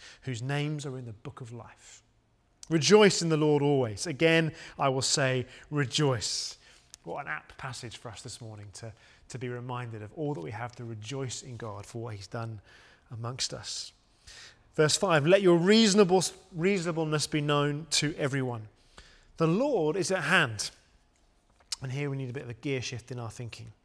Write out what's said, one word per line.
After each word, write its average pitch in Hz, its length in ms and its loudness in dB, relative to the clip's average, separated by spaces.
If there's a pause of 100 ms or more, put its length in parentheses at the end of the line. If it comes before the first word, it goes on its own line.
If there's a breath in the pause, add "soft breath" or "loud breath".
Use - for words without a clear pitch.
(220 loud breath)
whose 120 220 -8
names 147 420 -4
are 131 120 -10
in 127 80 -12
the 113 80 -12
book - 280 -16
of 113 100 -16
life." - 520 -20 (640)
"Rejoice 170 520 6
in 170 80 0
the 156 80 4
Lord 147 240 4
always. 131 460 0
Again, 165 460 4 (240 loud breath)
I 143 120 2
will 131 120 0
say, 131 440 0 (240 loud breath)
rejoice." 135 880 -2 (460 loud breath)
What 151 220 -10
an 156 60 -8
apt - 260 -12
passage 127 400 -12
for - 120 -16
us 101 120 -16
this - 180 -16
morning 107 340 -16
to, 113 180 -16 (380 loud breath)
to 123 100 -12
be 123 100 -8
reminded 123 520 -10
of 104 120 -14
all 147 200 -4
that 170 80 -10
we 156 100 -10
have 117 240 -10
to 123 100 -12
rejoice 117 560 -8
in 123 160 -14
God 104 280 -12
for 117 160 -10
what 113 140 -10
he's 98 120 -14
done 113 340 -10 (500 loud breath)
amongst 117 420 -8
us. - 380 -12 (840 loud breath)
Verse 151 200 4
five, 160 300 4
"Let 196 160 6
your 175 160 8
reasonable, 190 640 6 (300)
reasonableness 165 720 0
be 151 140 0
known 147 500 0
to 151 260 0
everyone. 127 500 -4 (720 loud breath)
The 165 100 2
Lord 185 480 2
is 185 160 -2
at 185 120 -2
hand." 151 480 0 (1080)
And 135 100 -8
here 143 180 -6
we 135 80 -6
need 131 120 -8
a 120 40 -10
bit 135 100 -10
of 123 60 -14
a 120 40 -12
gear 135 280 -6
shift 117 300 -10
in 123 80 -10
our 113 120 -10
thinking. 113 400 -14 (140)